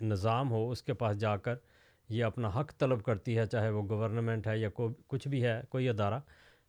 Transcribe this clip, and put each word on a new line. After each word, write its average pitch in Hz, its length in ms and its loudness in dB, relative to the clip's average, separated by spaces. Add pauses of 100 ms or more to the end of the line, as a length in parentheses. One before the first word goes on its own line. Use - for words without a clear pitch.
نظام 113 500 2
ہو 113 200 0
اس 120 120 -6
کے 131 120 -2
پاس 107 240 0
جا 104 180 2
کر 120 180 -2 (540)
یہ 117 160 0
اپنا 113 240 -2
حق 123 300 -4
طلب 131 240 2
کرتی 113 360 0
ہے، 113 80 2
چاہے 110 240 0
وہ 104 180 0
گورنمنٹ 110 580 0
ہے 110 120 0
یا 110 100 0
کوئی 113 260 -2 (120)
کچھ 135 220 -4
بھی 135 160 2
ہے، 117 240 2
کوئی 127 200 0
ادارہ، 107 300 2 (500)